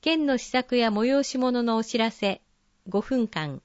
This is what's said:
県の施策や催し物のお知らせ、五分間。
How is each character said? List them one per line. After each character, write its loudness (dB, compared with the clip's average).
県 2
の 2
施 -8
策 0
や 4
催 2
し -6
物 0
の 0
お 0
知 -4
ら 0
せ、 -2
五 0
分 0
間。 -6